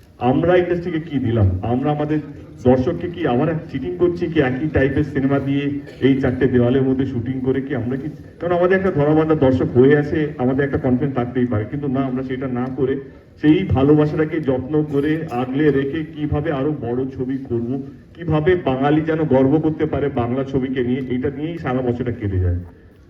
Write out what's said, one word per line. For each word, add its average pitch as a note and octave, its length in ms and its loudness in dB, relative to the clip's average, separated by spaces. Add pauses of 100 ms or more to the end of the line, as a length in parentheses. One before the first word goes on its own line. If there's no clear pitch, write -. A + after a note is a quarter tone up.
(200)
আমরা D#3+ 380 4
ইন্ডাস্ট্রিকে F3 420 0
কি C#3 200 -4
দিলাম, A2 420 2
আমরা B2+ 300 0
আমাদের D3+ 280 -2 (440)
দর্শককে C3 440 2
কি E3 200 -4
আবার C3 220 2
এক D#3+ 60 -2 (160)
চিটিং F3 260 -6
করছি F3 300 0
কি D#3 120 0
একই C3 280 0
টাইপের C#3+ 360 2
সিনেমা C#3 360 0
দিয়ে C#3 400 -2 (220)
এই C3 200 4
চারটে C3 260 2
দেওয়ালের B2 340 4
মধ্যে C3 240 0
শুটিং C3 340 -4
করে C3 220 0
কি C#3 140 -6
আমরা A#2+ 220 -4
কি, D#3 120 -8 (300)
কারণ F3 180 0
আমাদের F#3 200 4
একটা F#3+ 140 0
ধরাবাঁধা D#3 440 4
দর্শক C3 420 2
হয়ে C#3 200 8
আছে, D3 400 -2
আমাদের C3 280 0
একটা D3 120 -4
কনফিডেন্স C3 380 0
থাকতেই B2 300 -2
পারে, G#2+ 260 -2
কিন্তু C#3+ 160 -6
না, C3 120 -2
আমরা C3 240 -2
সেটা C3 240 -6
না B2 180 -4 (100)
করে C3+ 240 -2 (420)
সেই D3+ 220 4
ভালোবাসাটাকে D3+ 760 2
যত্ন C3 520 0
করে D#3 400 -2
আগলে C3 400 0
রেখে C#3 320 -2
কিভাবে D3 480 -4
আরো C#3+ 300 -2
বড় B2 240 -2
ছবি C3 320 -6
করব, A#2+ 440 -4 (320)
কিভাবে E3 420 2
বাঙালি C#3+ 460 2
যেন D#3+ 220 0
গর্ব C3+ 360 4
করতে D#3 260 0
পারে C#3 240 -2
বাংলা B2 340 -2
ছবিকে C3 400 -2
নিয়ে, B2+ 260 0
এটা B2+ 280 -2
নিয়েই E3 200 -6
সারা B2+ 240 -4
বছরটা A#2+ 300 -2
কেটে G2 280 -2
যায়। F2 200 0 (500)